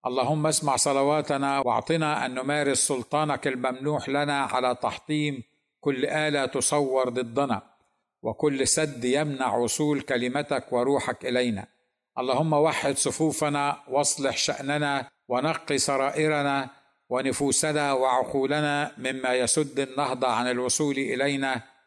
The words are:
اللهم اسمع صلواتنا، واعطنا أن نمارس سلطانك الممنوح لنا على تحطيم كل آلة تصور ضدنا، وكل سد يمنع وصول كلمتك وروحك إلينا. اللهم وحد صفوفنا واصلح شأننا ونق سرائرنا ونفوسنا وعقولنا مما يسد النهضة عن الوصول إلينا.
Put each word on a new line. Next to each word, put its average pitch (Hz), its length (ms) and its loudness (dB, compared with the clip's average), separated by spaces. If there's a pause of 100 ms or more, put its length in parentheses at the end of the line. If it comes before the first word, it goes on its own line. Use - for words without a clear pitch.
اللهم 131 420 0
اسمع 151 280 0
صلواتنا، 139 840 2
واعطنا 143 640 0
أن 127 80 -4
نمارس 139 440 0
سلطانك 147 720 0
الممنوح 131 600 -2
لنا 143 320 0
على 127 400 0
تحطيم 147 640 -2 (360)
كل 139 260 0
آلة 147 400 0
تصور 131 640 0
ضدنا، 120 520 -2 (600)
وكل 135 460 0
سد 139 380 0
يمنع 131 500 0
وصول 139 460 0
كلمتك 131 720 -2
وروحك 127 520 0
إلينا. 123 420 -2 (500)
اللهم 131 360 0
وحد 147 440 2
صفوفنا 143 800 0 (100)
واصلح 139 500 0
شأننا 143 680 -2 (200)
ونق 139 480 -2
سرائرنا 139 920 0 (400)
ونفوسنا 139 840 0
وعقولنا 139 1040 0
مما 127 360 -2
يسد 127 460 0
النهضة 131 480 -2
عن 120 200 2
الوصول 127 500 0
إلينا. 135 640 -2 (260)